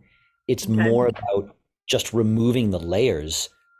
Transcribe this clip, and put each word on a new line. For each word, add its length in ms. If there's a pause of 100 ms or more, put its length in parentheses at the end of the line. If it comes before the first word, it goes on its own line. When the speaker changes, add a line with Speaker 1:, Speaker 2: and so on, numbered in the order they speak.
(460)
Speaker 1:
It's 200
Speaker 2:
Okay. 220
Speaker 1:
more 200
about 460 (320)
just 280
removing 560
the 100
layers 680 (300)